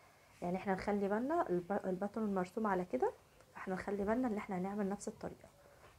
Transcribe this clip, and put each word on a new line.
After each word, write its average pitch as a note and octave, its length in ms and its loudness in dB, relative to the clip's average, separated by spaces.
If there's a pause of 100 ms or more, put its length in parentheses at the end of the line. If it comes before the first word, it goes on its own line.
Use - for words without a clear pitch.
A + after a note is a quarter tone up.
(420)
يعني F3 140 0
احنا F#3+ 180 2
نخلي G3+ 340 0
بالنا C4 400 2
الب-، F3 380 0
الباترن G3 480 0
مرسوم F#3+ 320 0
على F#3 180 4
كده، C4+ 280 2 (420)
فاحنا - 200 -4
نخلي G3+ 300 -2
بالنا A#3 240 2
ان G#3 80 0
احنا G3+ 220 -2
هنعمل G3 300 0
نفس G3+ 200 -4
الطريقة. - 400 -10 (500)